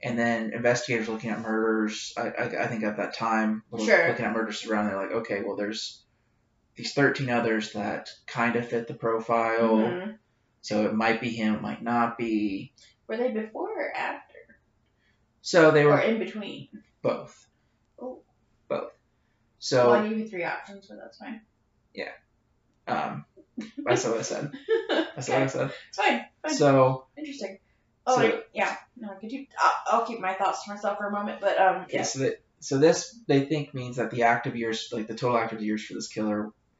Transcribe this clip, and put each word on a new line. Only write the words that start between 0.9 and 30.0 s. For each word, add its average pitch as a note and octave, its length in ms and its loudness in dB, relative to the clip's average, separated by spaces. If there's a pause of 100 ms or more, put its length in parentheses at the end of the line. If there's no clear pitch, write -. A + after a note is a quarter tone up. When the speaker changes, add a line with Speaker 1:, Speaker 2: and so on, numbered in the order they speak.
Speaker 1:
looking A2+ 220 -6
at G#2+ 120 -4
murders. A2 760 0
I, A#2+ 120 -4
I, - 340 -4
I A#2 40 0
think A2+ 160 -4
at G#2 140 -2
that G2 160 -4
time, A2 560 0
loo-, A2+ 160 -4
Speaker 2:
Sure. - 220 4
Speaker 1:
looking A#2+ 180 -2
at G#2+ 80 -2
murders G#2+ 320 -4
around, G#2+ 220 0
they're G2 100 -2
like, G2 140 -6
"Okay, A2+ 340 -2
well, G2+ 100 -4
there's G#2 460 -6 (760)
these - 200 -10
thirteen C3+ 340 2
others A2+ 440 0
that - 360 -6 (160)
kinda A#2+ 380 0
fit A#2 240 -4
the - 80 -10
profile." A2+ 840 2
Speaker 2:
Mm-hmm. F3 340 0 (520)
Speaker 1:
So G#2+ 240 0
it A2 80 -2
might A2+ 260 2
be B2 80 -4
him, A2 240 0
it G#2+ 80 -4
might G#2+ 220 -8
not A#2 340 0
be. G#2 560 -2 (340)
Speaker 2:
Were A3 100 -6
they B3 120 0
before A3 400 -6
or - 260 -6
after? - 420 -8 (1080)
Speaker 1:
So D#3+ 260 8
they D3 160 8
were D3 120 8
Speaker 2:
Or C#3 40 4
in A3 160 2
between? F#3+ 520 -8 (340)
Speaker 1:
both. - 440 -4 (540)
Speaker 2:
Oh. B3+ 220 -12 (440)
Speaker 1:
Both. - 260 -6 (680)
So B2 320 4
Speaker 2:
Well, A#2+ 120 6
I G#3+ 60 -2
gave A3 80 -4
you A3 100 -4
three - 180 -6
options, - 420 -10
but G#3 120 -20
that's - 200 -20
fine. A3 220 -14 (520)
Speaker 1:
Yeah. - 160 -8 (760)
Um, - 360 -4 (600)
that's - 180 2
what A3+ 140 0
I A2 60 -4
said. - 280 -6 (160)
Speaker 2:
<laughs> A4 220 0
Speaker 1:
That's - 400 -2
what - 80 2
I - 40 4
Speaker 2:
Okay. - 80 2
Speaker 1:
said. C3 220 -2 (180)
Speaker 2:
It's - 80 -20
fine. A#3 280 2 (180)
Fine. D#4 120 -2
Speaker 1:
So C3+ 500 6 (120)
Speaker 2:
Interesting. A3 420 -10 (460)
Oh, B3+ 100 4
Speaker 1:
so A#3 60 4
Speaker 2:
wait. - 220 2 (100)
Yeah. G3 200 0 (220)
No, A3 140 -14 (100)
could A3 140 -12
you, - 140 -10 (120)
I'll, - 400 2
I'll - 60 0